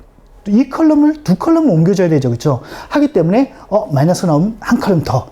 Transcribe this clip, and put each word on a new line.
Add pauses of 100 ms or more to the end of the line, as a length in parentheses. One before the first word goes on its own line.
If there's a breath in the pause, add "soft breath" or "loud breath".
(480)
이
컬럼을
두
컬럼
옮겨줘야
되죠.
그쵸? (260 loud breath)
하기
때문에, (140 loud breath)
어,
마이너스
나오면
한
컬럼
더,